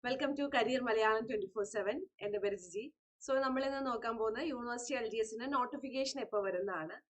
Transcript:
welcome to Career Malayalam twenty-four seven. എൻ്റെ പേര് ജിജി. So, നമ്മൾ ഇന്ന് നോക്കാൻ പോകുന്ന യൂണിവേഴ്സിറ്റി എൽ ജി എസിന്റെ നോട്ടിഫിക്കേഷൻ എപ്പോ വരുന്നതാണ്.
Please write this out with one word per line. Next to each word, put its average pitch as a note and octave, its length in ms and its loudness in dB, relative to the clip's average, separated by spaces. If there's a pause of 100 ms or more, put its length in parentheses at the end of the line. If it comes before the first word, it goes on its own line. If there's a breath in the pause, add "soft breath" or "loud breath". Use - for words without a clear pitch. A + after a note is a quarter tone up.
welcome C4+ 320 2
to C#4+ 60 2 (100)
Career A3 320 4
Malayalam A3 420 4
twenty-four G#3 360 -2 (100)
seven. G#3+ 240 0 (260)
എൻ്റെ G#3 180 0
പേര് G3+ 200 0
ജിജി. F3+ 200 -8 (440)
So, C4 80 2 (100)
നമ്മൾ C4 240 2
ഇന്ന് C#4 180 -2
നോക്കാൻ A#3 340 0
പോകുന്ന A3 200 0 (100)
യൂണിവേഴ്സിറ്റി B3 500 -4
എൽ A3+ 120 -2
ജി A3+ 100 -2
എസിന്റെ A3 320 -4
നോട്ടിഫിക്കേഷൻ C4 720 -2
എപ്പോ G#3+ 220 -2
വരുന്നതാണ്. F3+ 500 -2 (140)